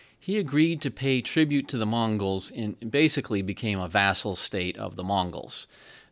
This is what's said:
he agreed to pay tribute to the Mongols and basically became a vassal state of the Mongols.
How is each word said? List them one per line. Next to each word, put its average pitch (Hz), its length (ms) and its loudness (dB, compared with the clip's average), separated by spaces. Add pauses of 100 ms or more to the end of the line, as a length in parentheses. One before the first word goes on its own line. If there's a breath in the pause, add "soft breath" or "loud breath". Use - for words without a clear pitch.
(180 loud breath)
he 202 200 -2
agreed 160 440 2
to 139 80 -2
pay 131 300 0
tribute 143 480 2
to 131 100 -4
the 110 80 0
Mongols 107 640 0
and 110 400 -6
basically 139 520 2
became 98 360 -2
a 90 100 -2
vassal 98 460 2
state 90 420 -4
of 101 200 -8
the 90 80 -6
Mongols. 92 640 -2 (460 loud breath)